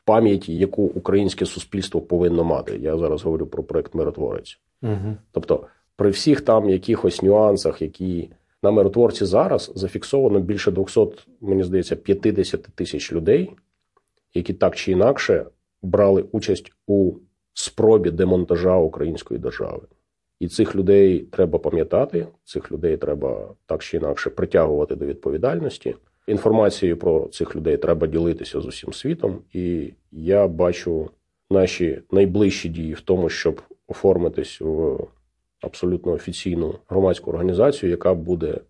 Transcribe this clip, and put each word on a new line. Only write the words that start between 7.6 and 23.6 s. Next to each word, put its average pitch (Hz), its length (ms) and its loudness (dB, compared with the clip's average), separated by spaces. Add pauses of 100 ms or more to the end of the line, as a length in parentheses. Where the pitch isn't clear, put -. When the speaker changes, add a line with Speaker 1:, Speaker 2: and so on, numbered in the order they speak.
Speaker 1:
які 87 480 -6 (320)
на 104 80 4
«Миротворці» 107 540 4
зараз 123 500 0
зафіксовано 101 640 0
більше 92 300 -2
двохсот, 98 560 0 (140)
мені 98 220 0
здається, 90 340 -2
п'ятдесяти - 800 -2
тисяч - 380 -8
людей, 101 380 2 (840)
які 90 180 -4
так 90 240 0
чи - 160 -4
інакше 101 540 2 (360)
брали 98 500 4
участь 101 400 -4 (140)
у 98 260 2 (400)
спробі 107 580 2
демонтажа 90 640 2
української 78 640 -2
держави. - 420 -8 (580)
І 87 80 -4
цих - 280 0
людей 98 440 6
треба 85 380 0
пам'ятати, 85 680 0 (180)
цих - 280 -10
людей 80 240 -2
треба 69 580 -6 (120)